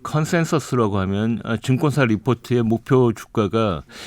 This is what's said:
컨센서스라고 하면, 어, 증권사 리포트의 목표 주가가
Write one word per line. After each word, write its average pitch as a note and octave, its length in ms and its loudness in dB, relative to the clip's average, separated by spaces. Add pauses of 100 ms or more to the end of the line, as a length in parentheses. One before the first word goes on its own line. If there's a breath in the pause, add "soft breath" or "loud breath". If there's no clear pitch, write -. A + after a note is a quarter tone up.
컨센서스라고 D3 960 0
하면, G2+ 460 -2
어, A2+ 120 -2
증권사 C3 480 0
리포트의 A#2 580 0
목표 A#2 520 2
주가가 G#2 680 -2 (220 loud breath)